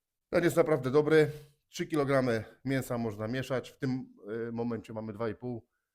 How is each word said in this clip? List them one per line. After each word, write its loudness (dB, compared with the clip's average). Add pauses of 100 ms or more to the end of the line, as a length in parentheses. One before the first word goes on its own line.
(300)
Ten 4
jest 2
naprawdę 2
dobry. 6 (380)
Trzy -6
kilogramy 2 (220)
mięsa -2
można -4
mieszać. -4
W -20
tym, -4 (340)
e, -8
momencie -6
mamy -8
dwa -4
i -6
pół, -8 (280)